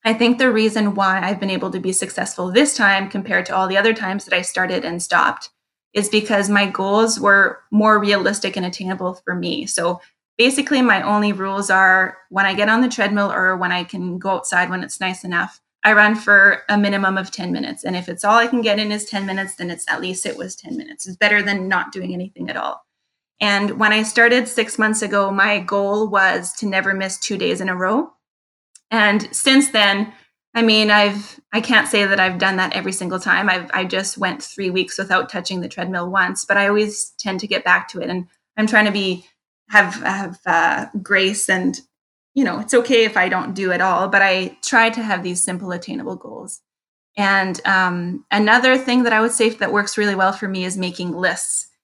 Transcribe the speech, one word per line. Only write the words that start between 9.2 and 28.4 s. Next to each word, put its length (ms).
me. 320
So 340
basically, 460
my 200
only 300
rules 380
are 480
when 160
I 80
get 140
on 120
the 80
treadmill 420
or 260
when 140
I 140
can 340
go 120
outside 400
when 120
it's 180
nice 220
enough, 380
I 80
run 240
for 520
a 80
minimum 400
of 140
ten 220
minutes. 320
And 100
if 140
it's 160
all 140
I 100
can 120
get 200
in 100
is 140
ten 200
minutes, 300
then 160
it's, 180
at 120
least 260
it 100
was 200
ten 200
minutes. 300
It's 100
better 260
than 260
not 240
doing 200
anything 380
at 60
all. 280
And 380
when 140
I 100
started 460
six 320
months 220
ago, 280
my 300
goal 480
was 460
to 120
never 260
miss 260
two 180
days 240
in 80
a 80
row. 360